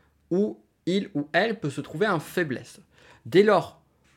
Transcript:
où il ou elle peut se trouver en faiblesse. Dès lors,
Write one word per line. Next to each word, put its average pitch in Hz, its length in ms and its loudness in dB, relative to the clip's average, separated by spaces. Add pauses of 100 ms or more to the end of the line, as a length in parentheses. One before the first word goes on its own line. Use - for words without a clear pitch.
(300)
où 208 300 0 (260)
il 196 280 -2
ou 147 180 -4
elle 208 260 0
peut 147 120 -4
se 143 100 -8
trouver 160 260 -4
en 180 140 0
faiblesse. - 600 -6 (440)
Dès 156 180 6
lors, 202 400 2 (340)